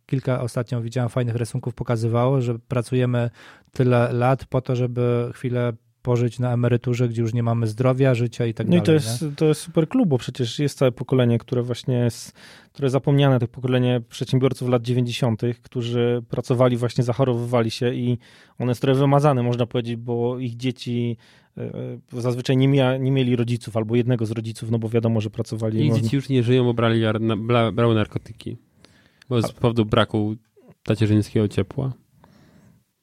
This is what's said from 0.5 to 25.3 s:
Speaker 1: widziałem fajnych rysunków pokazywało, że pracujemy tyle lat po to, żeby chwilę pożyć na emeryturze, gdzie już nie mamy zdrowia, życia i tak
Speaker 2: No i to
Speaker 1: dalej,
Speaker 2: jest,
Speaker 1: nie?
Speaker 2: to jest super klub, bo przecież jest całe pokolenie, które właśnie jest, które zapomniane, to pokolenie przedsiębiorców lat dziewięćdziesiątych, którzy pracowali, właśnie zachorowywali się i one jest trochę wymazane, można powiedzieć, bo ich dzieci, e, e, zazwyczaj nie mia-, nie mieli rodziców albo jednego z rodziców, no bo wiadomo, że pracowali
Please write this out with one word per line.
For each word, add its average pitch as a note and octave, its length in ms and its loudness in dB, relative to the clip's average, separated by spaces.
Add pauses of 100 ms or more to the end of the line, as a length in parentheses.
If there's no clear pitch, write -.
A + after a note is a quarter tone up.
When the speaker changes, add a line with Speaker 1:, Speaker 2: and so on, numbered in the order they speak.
Speaker 1:
widziałem A#2 280 -2
fajnych A#2+ 260 -2
rysunków A#2 380 -4
pokazywało, A#2+ 680 0
że A#2+ 180 -2
pracujemy B2 720 0 (420)
tyle B2 420 2
lat B2 320 0
po C3 160 -2
to, C3 140 -4
żeby A#2+ 580 0
chwilę A#2+ 400 -2 (280)
pożyć A#2+ 380 0
na B2 140 0
emeryturze, A#2+ 560 2
gdzie A#2 120 -2
już A2+ 120 0
nie A#2+ 100 0
mamy A#2 240 0
zdrowia, B2+ 480 2
życia A#2+ 300 -2
i A#2 80 -2
tak - 140 -4
Speaker 2:
No F3 80 4
i F3 40 4
to D#3+ 60 0
Speaker 1:
dalej, D#3+ 100 6
Speaker 2:
jest, B2 260 -2
Speaker 1:
nie? D3+ 100 -4
Speaker 2:
to D3+ 140 0
jest D3+ 160 2
super D#3+ 280 -2
klub, B3 200 2
bo C3 80 2
przecież B2 420 -6
jest C#3+ 180 -2
całe B2+ 140 2
pokolenie, B2 460 2
które B2 260 -4
właśnie B2 320 -4
jest, A#2+ 380 -2 (400)
które C#3 160 -2
zapomniane, C#3 500 4
to A#2 80 0
pokolenie B2 600 0
przedsiębiorców B2+ 600 -2
lat B2 120 2
dziewięćdziesiątych, A#2+ 800 -2
którzy A#2+ 680 -2
pracowali, B2 480 2
właśnie A#2+ 260 0
zachorowywali A#2+ 680 0
się B2 220 -2
i B2 240 -2 (420)
one B2 120 -2
jest A#2 100 -4
trochę C3+ 180 2
wymazane, C#3 440 4
można A#2+ 220 0
powiedzieć, A#2 300 -4
bo A#2+ 440 -4
ich A#2+ 180 -6
dzieci, A#2+ 600 -4 (400)
e, - 40 -10 (540)
e, B2 60 -8
zazwyczaj B2 360 0
nie C3+ 120 4
mia-, C3+ 300 2
nie C3 120 0
mieli B2+ 240 2
rodziców A#2 420 -2
albo A2 180 -2
jednego A#2+ 300 0
z G#2 60 -6
rodziców, A2+ 400 -8
no A#2 80 0
bo A2 100 -4
wiadomo, A2+ 320 0
że G#2+ 80 -6
pracowali A2 520 -4